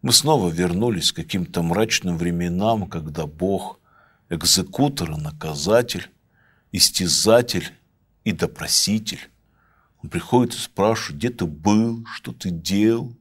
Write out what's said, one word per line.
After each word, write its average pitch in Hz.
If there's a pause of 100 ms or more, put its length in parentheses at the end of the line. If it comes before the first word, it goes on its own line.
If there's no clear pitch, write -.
Мы 131
снова 131
вернулись 90
к -
каким-то 85
мрачным 90
временам, 87
когда 78
Бог — 90 (520)
экзекутор -
и 78
наказатель, 78 (640)
истязатель 98 (520)
и -
допроситель. - (720)
Он -
приходит 123
и -
спрашивает: 101
"Где 113
ты 107
был? 107 (120)
Что -
ты -
делал?" 104